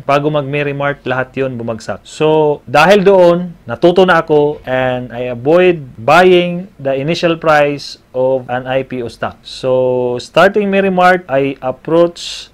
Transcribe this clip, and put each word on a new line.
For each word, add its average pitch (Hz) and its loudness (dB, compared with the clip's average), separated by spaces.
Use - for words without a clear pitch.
bago 143 -2
mag-Merry 147 -4
Mart, 143 -6
lahat 127 -6
yun 131 -6
bumagsak. 113 -10
So, 156 0
dahil 170 4
doon, 180 4
natuto 180 2
na 165 2
ako 147 0
and 127 -4
I 123 -8
avoid 156 0
buying 175 2
the 135 -4
initial 165 -2
price 147 0
of 131 0
an 127 -6
I 131 -4
P 127 -10
O 113 -10
stock. - -10
So, 127 -2
starting 196 0
Merry 196 0
Mart, 180 2
I 139 -2
approach, 165 -4